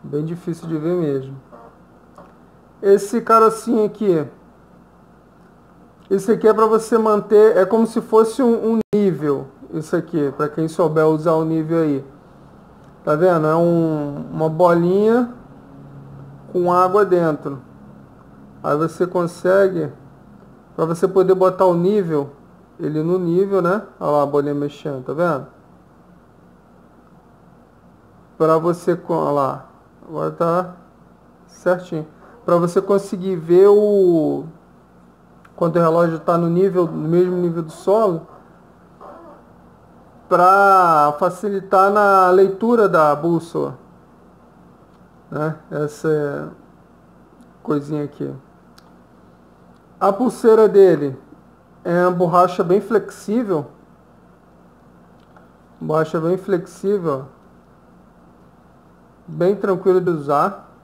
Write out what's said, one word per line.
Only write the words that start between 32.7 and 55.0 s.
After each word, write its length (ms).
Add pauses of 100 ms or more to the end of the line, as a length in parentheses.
conseguir 540
ver 320
o, 800 (1120)
quando 160
o 40
relógio 400
tá 180
no 120
nível, 380
no 220
mesmo 260
nível 260
do 120
solo, 520 (2000)
pra 880
facilitar 720
na 380
leitura 580
da 260
bússola, 640 (1500)
né? 280 (120)
Essa 840 (1080)
coisinha 440
aqui. 280 (1700)
A 140
pulseira 560
dele 500 (640)
é 240
uma 80
borracha 480
bem 160
flexível. 840 (2250)